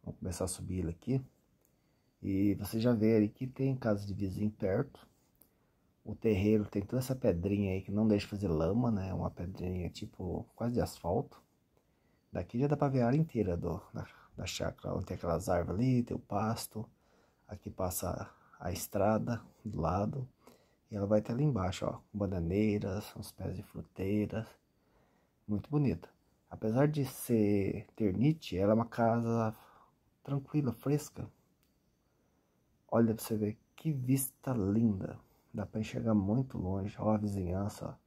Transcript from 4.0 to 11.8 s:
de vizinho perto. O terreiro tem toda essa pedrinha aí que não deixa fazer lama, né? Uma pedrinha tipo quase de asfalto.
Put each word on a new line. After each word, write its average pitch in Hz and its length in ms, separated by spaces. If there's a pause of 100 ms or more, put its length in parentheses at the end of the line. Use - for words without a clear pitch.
de 101 80
vizinho 98 360
perto. 107 560 (1000)
O 107 100
terreiro 107 500
tem 101 180
toda 123 180
essa 131 140
pedrinha 98 580
aí 95 100
que 98 100
não 107 160
deixa 104 180
fazer 101 220
lama, 90 420
né? 95 220
Uma 82 180
pedrinha 90 600
tipo - 560 (100)
quase 120 180
de 120 60
asfalto. - 600 (920)